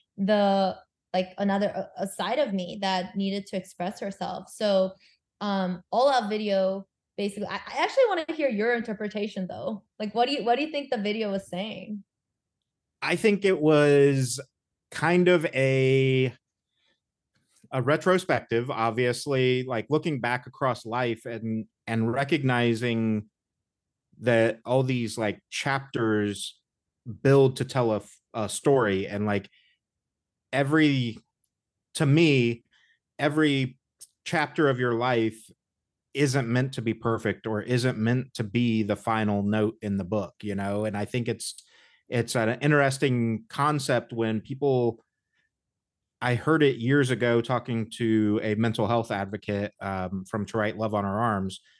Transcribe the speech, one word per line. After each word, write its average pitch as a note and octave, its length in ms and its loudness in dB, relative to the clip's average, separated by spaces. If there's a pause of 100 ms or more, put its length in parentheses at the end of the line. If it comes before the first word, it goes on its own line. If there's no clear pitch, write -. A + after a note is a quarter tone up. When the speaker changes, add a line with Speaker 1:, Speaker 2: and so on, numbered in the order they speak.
(180)
Speaker 1:
the, G3 600 2 (360)
like, F#3 240 -2
another, G3+ 300 0
a, - 360 -8
a G3 40 -2
side G#3 320 -4
of B3+ 140 0
me F#3+ 280 -6
that F#3+ 360 -2
needed G3 300 -2
to G3+ 100 -6
express F#3 420 -8
herself. F#3+ 500 -8
So, F#3+ 440 0 (480)
um, F#3+ 400 -2 (100)
All A#3+ 180 4
Out A#3+ 200 2
video, G3 560 -2 (320)
basically, G3+ 300 -6
I, F3+ 80 -8
I - 280 -12
actually B4+ 240 4
wanna F4 260 -2
hear D4+ 160 -2
your A3+ 260 0
interpretation G#3+ 720 -6
though. F#3 360 -8 (160)
Like, G#3+ 160 -8
what A#3+ 120 4
do C#4 80 -4
you, A#3 100 -4
what A#3+ 120 2
do C#4+ 60 -2
you D#4 80 -6
think C#4+ 200 -6
the B3 60 0
video G#3 340 -4
was G3 180 -6
saying? G3+ 540 -10 (1000)
Speaker 2:
I D#3+ 140 -2
think G3+ 300 2
it F#3 140 2
was C#3+ 800 6 (520)
kind F3 380 4
of E3+ 180 4
a, C3 840 2 (1400)
a C3 100 -2
retrospective, C#3+ 880 2
obviously, B2+ 960 0
like, B2 260 -6
looking D3+ 300 0
back A#2+ 260 -2
across C3 400 -4
life A#2 400 -4
and, A2 400 -6 (220)
and A2+ 240 0
recognizing A#2+ 1160 0 (920)
that A2+ 460 2
all C3 180 2
these, B2 340 -2
like, G#2+ 220 -2 (100)
chapters A2+ 1080 -2 (640)
build C3+ 340 6
to B2 80 -4
tell A#2+ 280 0
a G#2 40 0
f-, - 220 -14 (140)
a G#2+ 160 -4
story. G#2+ 580 0
And, G#2 180 -4
like, G#2 240 -2 (1040)
every, C#3 640 2 (800)
to D#3 100 0
me, C3+ 580 4 (540)
every C#3+ 600 0 (480)
chapter D3 440 0
of B2 100 0
your B2 140 0
life A#2 440 0 (760)
isn't C3+ 340 0
meant C3 260 0
to - 80 -6
be A2+ 120 -2
perfect A2+ 540 -4
or G#2+ 140 -4
isn't B2 360 -2
meant A#2+ 360 -2
to A#2+ 100 -6
be A2 400 0
the G2+ 140 -2
final G#2+ 460 -2
note G#2+ 380 0
in G2+ 160 -4
the G2 60 -4
book, F#2+ 380 -4
you G#2 140 -6
know? G2+ 300 -4
And G#2+ 120 -6
I G#2 80 -4
think A#2+ 240 -4
it's, - 260 -8 (540)
it's A#2 260 -2
an A2+ 240 0
interesting C3+ 920 2
concept C#3+ 640 -2
when A2+ 300 -2
people, C3 640 -2 (1160)
I B2 140 0
heard D3+ 260 2
it C3+ 160 4
years C3 320 2
ago A#2+ 320 2
talking A#2 560 -4
to G#2+ 460 0
a G#2+ 120 -2
mental A2 320 0
health A#2 240 0
advocate, G2+ 680 -6
um, F#2+ 460 -6
from G#2 220 -6
To - 100 -6
Write G#2+ 200 -2
Love G#2+ 160 -4
on G2+ 120 -2
Our G2 140 -2
Arms. G2+ 420 -2 (180)